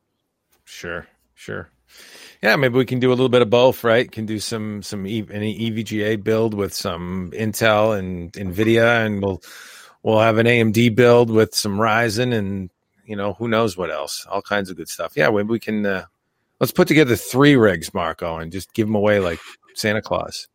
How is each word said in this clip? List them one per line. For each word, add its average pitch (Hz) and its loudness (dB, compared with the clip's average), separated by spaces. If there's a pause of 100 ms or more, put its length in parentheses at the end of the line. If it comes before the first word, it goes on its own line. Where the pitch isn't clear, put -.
(640)
Sure, 87 -12 (280)
sure. 101 -12 (720)
Yeah, 208 2
maybe 127 2
we 131 4
can 127 -4
do 127 2
a 127 2
little 127 2
bit 123 4
of 113 4
both, 120 4
right? 113 2
Can 110 -8
do 107 -6
some, 107 -8
some 95 -10
E-, 107 -4
any 104 -4
E 110 -6
V 110 -6
G 107 -4
A 110 0
build 110 0
with 98 -4
some 90 -6
Intel 107 2
and 92 -8
Nvidia, 113 2
and 101 -2
we'll, 98 -2 (600)
we'll 110 2
have 113 4
an 113 4
A 120 4
M 113 2
D 117 4
build 120 6
with 110 2
some 101 -4
Ryzen, 113 0
and, 98 -6 (380)
you 107 -12
know, 101 -4
who 117 -8
knows 110 0
what 87 -4
else? 76 -8
All 98 -6
kinds 101 -4
of 90 -14
good 80 -14
stuff. - -10
Yeah, 147 2
we, 104 0
we 110 -2
can. 107 -4
Uh, 95 -4 (560)
let's 135 -2
put 180 2
together 139 4
three 143 4
rigs, 92 2
Marco, 82 -6
and 82 -10
just 92 -12
give 110 0
'em 110 -2
away 104 2
like 85 -2 (340)
Santa 107 -2
Claus. - -8